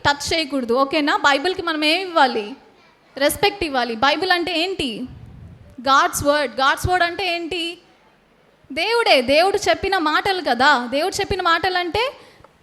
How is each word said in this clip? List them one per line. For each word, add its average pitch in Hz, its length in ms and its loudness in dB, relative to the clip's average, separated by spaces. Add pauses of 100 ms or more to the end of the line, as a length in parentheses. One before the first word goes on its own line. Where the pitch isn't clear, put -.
టచ్ 285 280 0
చేయకూడదు, 269 400 -2
ఓకేనా? 285 420 2
బైబిల్కి 320 460 2
మనం 311 220 -4
ఏమి 330 180 2
ఇవ్వాలి? 269 540 0 (600)
రెస్పెక్ట్ 370 480 0
ఇవ్వాలి. 247 300 -2
బైబిల్ 302 380 0
అంటే 349 260 0
ఏంటి? 311 440 -4 (800)
God's 277 440 2
word. 285 260 2 (120)
God's 294 280 0
word 359 120 2
అంటే 339 320 -2
ఏంటి? 339 440 -6 (920)
దేవుడే, 370 500 2
దేవుడు 311 340 2
చెప్పిన 381 420 0
మాటలు 359 500 0
కదా. 247 380 2
దేవుడు 294 280 -2
చెప్పిన 392 280 -2
మాటలు 359 360 2
అంటే 415 340 -2 (500)